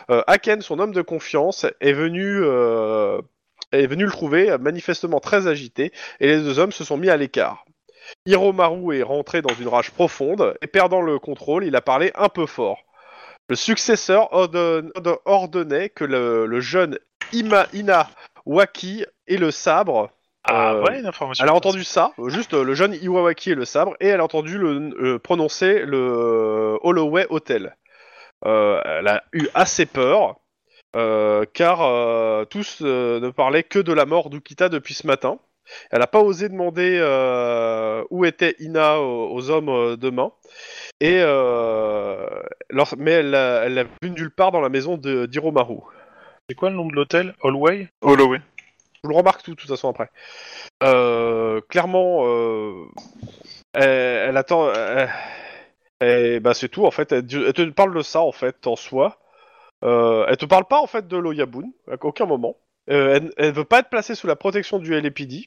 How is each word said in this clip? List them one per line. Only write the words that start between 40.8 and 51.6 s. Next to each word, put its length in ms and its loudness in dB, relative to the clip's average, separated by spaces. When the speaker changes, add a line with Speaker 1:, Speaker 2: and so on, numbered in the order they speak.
Speaker 1:
Et, 200 4
euh, 1080 0
lors-, 260 0
mais 140 0
elle 200 2
l'a, 360 2
elle 80 -2
l'a 100 0
vue 100 -8
nulle 200 -8
part 220 2
dans 100 0
la 80 0
maison 260 -4
de, 300 -4
d'Hiromaru. 520 -2
Speaker 2:
C'est 60 -12
quoi 160 -2
le 60 -6
nom 100 -4
de 80 -8
l'hôtel ? 480 0
Holloway ? 460 0
Speaker 3:
Holloway. 400 6
Speaker 1:
Je 100 -20
vous 60 -6
le 60 2
remarque 280 4
tout, 80 -14
de 40 -16
toute 120 -20
façon, 220 -2
après. 200 -6
Euh, 840 2